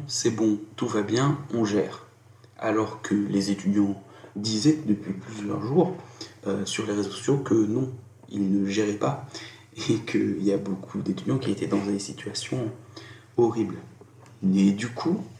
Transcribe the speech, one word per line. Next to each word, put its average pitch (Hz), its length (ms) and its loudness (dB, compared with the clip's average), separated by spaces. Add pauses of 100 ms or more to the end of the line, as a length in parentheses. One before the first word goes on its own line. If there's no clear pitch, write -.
c'est - 240 0
bon, 107 300 2 (160)
tout 123 100 -2
va 107 160 0
bien, 131 360 2 (160)
on 117 100 2
gère. » - 420 0 (520)
Alors 110 440 0
que - 120 -2
les 101 360 2
étudiants 98 500 2 (360)
disaient 110 500 2
depuis 98 280 0
plusieurs 104 480 -6
jours, 147 340 2 (500)
euh, 98 200 -2
sur 107 200 -4
les 104 60 -2
réseaux 101 180 0
sociaux - 280 0
que - 160 0
non, 113 380 2 (360)
ils 98 340 2
ne 98 60 0
géraient 104 240 2
pas, - 340 -2 (600)
et 113 120 4
qu'il 104 420 0
y 98 100 4
a 98 60 2
beaucoup 98 420 -6
d'étudiants 117 380 -2
qui 107 120 -2
étaient 98 160 -4
dans 101 180 0
des 101 140 -2
situations 107 720 -6 (680)
horribles. 113 420 2 (760)
Et 98 160 8
du 107 180 0
coup, - 360 -2 (160)